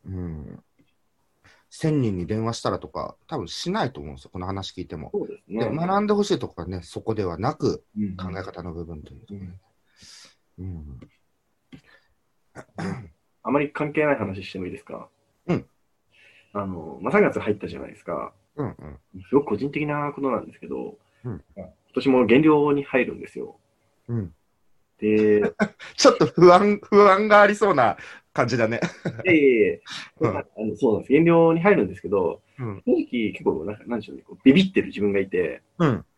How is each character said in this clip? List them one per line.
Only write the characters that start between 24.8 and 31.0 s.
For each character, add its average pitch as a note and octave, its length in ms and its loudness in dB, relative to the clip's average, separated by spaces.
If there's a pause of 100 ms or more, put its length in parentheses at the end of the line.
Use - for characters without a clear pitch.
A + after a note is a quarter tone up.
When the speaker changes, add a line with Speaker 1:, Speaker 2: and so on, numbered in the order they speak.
Speaker 2:
で、 G#2+ 440 4 (300)
Speaker 1:
<laughs> - 240 -20
ち - 120 6
ょ A#3 40 8
っ - 40 0
と E3 80 4
不 F3 300 8
安、 G3+ 280 6
不 G3+ 280 6
安 G3+ 180 4
が G#3 140 10
あ G3+ 40 10
り G3+ 80 2
そ G#3 180 2
う - 20 2
な A#2+ 240 4 (340)
感 B2+ 160 0
じ B2 80 0
だ A2+ 120 2
ね。 A#2 120 -2 (460)
Speaker 2:
い F#3 40 2
え E3+ 40 6
い - 20 6
え C#3+ 120 6
い A#2 140 4
え。 F2+ 200 0 (380)
Speaker 1:
う D#3 80 2
ん。 G2+ 60 0
Speaker 2:
ま F#2+ 60 -4
あ、 - 60 -12 (100)
あ G#2+ 80 -8
の、 G#2+ 120 -4
そ A#2+ 140 2
う - 40 2
な G2 60 -2